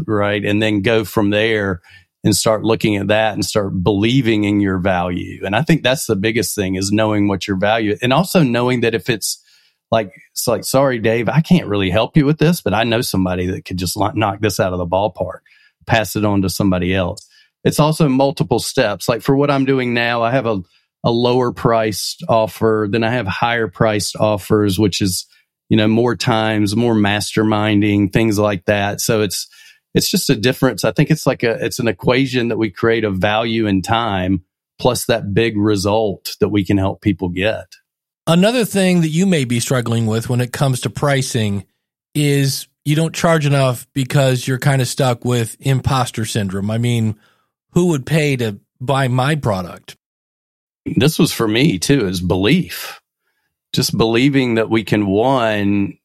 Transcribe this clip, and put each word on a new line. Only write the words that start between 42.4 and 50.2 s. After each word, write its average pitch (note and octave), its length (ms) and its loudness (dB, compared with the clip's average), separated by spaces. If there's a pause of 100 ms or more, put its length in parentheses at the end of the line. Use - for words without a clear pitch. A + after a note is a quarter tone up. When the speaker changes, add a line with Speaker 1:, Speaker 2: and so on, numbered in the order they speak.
Speaker 2:
you D3 100 2
don't D#3+ 200 0
charge E3 300 2
enough C3+ 480 0
because C3 540 0
you're C3 120 -2
kinda C3+ 280 2
stuck B2+ 380 -2
with A#2+ 340 -2
imposter C3 640 -2
syndrome. G2 460 -4
I A2+ 80 -2
mean, A#2 400 0 (540)
who F3 160 2
would C#3 180 -2
pay D3 300 0
to A2 240 -4 (200)
buy C3+ 280 0
my B2+ 260 0
product? G2+ 640 -4 (880)